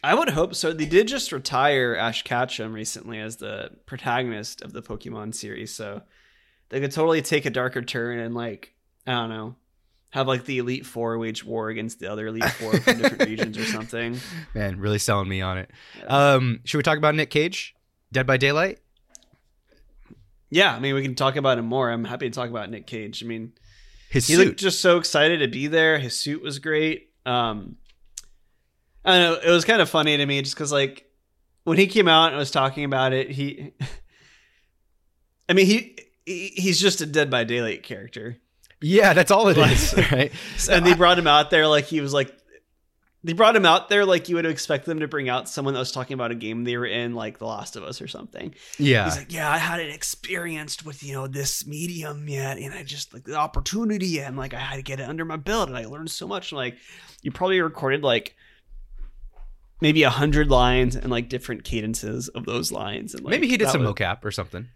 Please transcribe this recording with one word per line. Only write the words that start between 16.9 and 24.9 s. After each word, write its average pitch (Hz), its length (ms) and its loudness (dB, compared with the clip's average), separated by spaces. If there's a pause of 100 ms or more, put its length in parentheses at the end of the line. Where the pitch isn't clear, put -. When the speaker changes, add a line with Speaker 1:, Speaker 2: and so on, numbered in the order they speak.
Speaker 2:
about 151 160 4
Nick 156 160 0
Cage, 165 440 -2 (380)
Dead 127 140 0
by 131 100 4
Daylight? 147 440 2 (1700)
Speaker 1:
Yeah, 170 240 4
I 113 60 -8
mean, 139 140 0
we 135 80 0
can 131 120 -4
talk 135 220 0
about 135 220 2
him 117 60 -4
more. 123 260 0
I'm 117 140 -4
happy 123 240 -6
to 110 60 -8
talk 120 160 -6
about 107 200 -8
Nick 107 160 -14
Cage. 110 380 -10
I - 20 -10
mean, 113 280 -10 (560)
Speaker 2:
His 123 160 2
Speaker 1:
he 151 80 4
Speaker 2:
suit. 185 140 8
Speaker 1:
looked - 120 -4
just 185 220 0
so 175 160 6